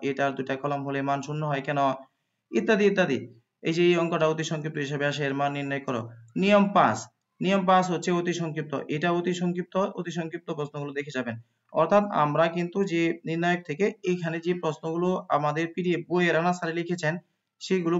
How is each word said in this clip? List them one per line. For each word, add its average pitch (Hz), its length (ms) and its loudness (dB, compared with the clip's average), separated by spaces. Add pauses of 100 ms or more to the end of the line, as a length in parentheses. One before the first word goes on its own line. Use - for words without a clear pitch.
এটার 139 320 0
দুটা 135 220 -4
কলাম 139 300 -4
হলে 139 160 -2
মান 139 200 0
শূন্য 147 280 -6
হয় 139 120 -2
কেন, 143 160 -2 (760)
ইত্যাদি 208 340 2
ইত্যাদি। 180 320 2 (440)
এই 165 140 -2
যে 175 120 2
এই 175 80 6
অঙ্কটা 170 360 2
অতি 160 120 -4
সংক্ষিপ্ত 156 340 -4
হিসেবে 143 280 -2
আসে, 143 180 -2
এর 139 100 0
মান 143 180 0
নির্ণয় 139 340 -4
করো। 123 140 -2 (360)
নিয়ম 202 280 6 (120)
পাঁচ, 131 220 4 (420)
নিয়ম 190 260 2
পাঁচ 185 240 6
হচ্ছে 170 220 0
অতি 175 200 0
সংক্ষিপ্ত, 156 400 -4 (160)
এটা 151 240 0
অতি 175 220 0
সংক্ষিপ্ত, 175 400 -4 (200)
অতি 175 240 -8
সংক্ষিপ্ত 165 320 -8
প্রশ্নগুলো 147 420 -6
দেখে 143 240 -8
যাবেন। 120 200 -4 (360)
অর্থাৎ 180 380 4
আমরা 147 380 2
কিন্তু 175 360 -4
যে 170 180 0 (220)
নির্ণায়ক 170 440 0
থেকে 151 160 -2 (200)
এখানে 170 360 -2
যে 175 140 -2
প্রশ্নগুলো 165 540 -2 (280)
আমাদের 151 280 0 (100)
পিডিএফ 175 340 0
বইয়ে 175 240 4
রানা 170 200 2
স্যারে 165 280 -4
লিখেছেন, 170 340 -2 (460)
সেগুলো 175 400 0